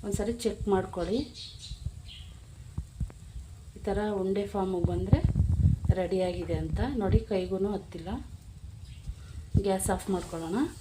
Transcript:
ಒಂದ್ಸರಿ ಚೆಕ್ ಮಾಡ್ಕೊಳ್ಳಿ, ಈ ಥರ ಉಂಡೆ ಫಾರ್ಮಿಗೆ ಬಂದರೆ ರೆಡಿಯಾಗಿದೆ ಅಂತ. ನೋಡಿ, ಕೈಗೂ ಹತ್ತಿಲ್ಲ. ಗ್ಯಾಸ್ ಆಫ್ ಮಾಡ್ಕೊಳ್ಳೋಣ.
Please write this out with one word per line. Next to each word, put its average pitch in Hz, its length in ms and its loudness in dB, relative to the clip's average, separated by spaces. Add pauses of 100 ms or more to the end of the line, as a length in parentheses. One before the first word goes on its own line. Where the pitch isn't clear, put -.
ಒಂದ್ಸರಿ 208 280 0 (120)
ಚೆಕ್ 208 280 0
ಮಾಡ್ಕೊಳ್ಳಿ, 185 460 2 (2500)
ಈ - 100 -14
ಥರ 202 120 0 (240)
ಉಂಡೆ 196 300 2
ಫಾರ್ಮಿಗೆ 185 380 0
ಬಂದರೆ 180 280 4 (840)
ರೆಡಿಯಾಗಿದೆ 175 600 2
ಅಂತ. 160 180 0 (220)
ನೋಡಿ, 196 180 6 (100)
ಕೈಗೂ 185 280 0 (180)
ಹತ್ತಿಲ್ಲ. 175 340 -8 (1500)
ಗ್ಯಾಸ್ 196 300 2
ಆಫ್ 180 120 -4 (100)
ಮಾಡ್ಕೊಳ್ಳೋಣ. 170 420 -2 (220)